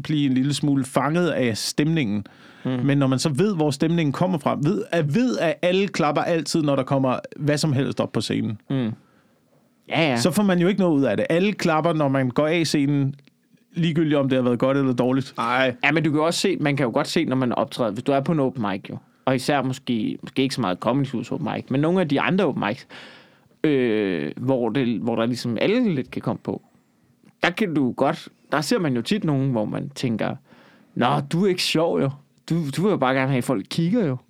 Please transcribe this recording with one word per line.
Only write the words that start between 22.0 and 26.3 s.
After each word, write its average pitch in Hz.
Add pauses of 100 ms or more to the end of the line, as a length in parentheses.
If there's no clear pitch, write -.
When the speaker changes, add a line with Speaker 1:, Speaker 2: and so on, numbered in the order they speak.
Speaker 2:
af 160
de 139
andre 175
open 107
mics, - (760)
øh, 107
hvor 123
det, 117
hvor 113
der 113
ligesom 120
alle 208
lidt 127
kan -
komme 110